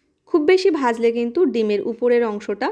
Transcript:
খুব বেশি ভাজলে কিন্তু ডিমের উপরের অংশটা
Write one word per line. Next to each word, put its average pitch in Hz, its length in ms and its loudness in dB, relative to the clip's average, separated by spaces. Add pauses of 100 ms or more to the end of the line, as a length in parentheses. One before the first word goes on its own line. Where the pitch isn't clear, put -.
(260)
খুব 339 140 0 (100)
বেশি 370 200 4
ভাজলে 240 420 0
কিন্তু 240 320 -2
ডিমের 214 360 0 (100)
উপরের 240 340 0
অংশটা 208 480 -6